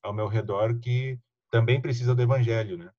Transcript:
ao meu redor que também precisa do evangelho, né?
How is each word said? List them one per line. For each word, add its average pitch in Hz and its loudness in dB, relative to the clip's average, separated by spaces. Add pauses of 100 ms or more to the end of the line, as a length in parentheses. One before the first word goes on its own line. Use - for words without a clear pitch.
ao 101 -6
meu 107 -2
redor 107 0
que 127 -4 (320)
também 117 4
precisa 123 0
do 123 2
evangelho, 117 2
né? 85 -14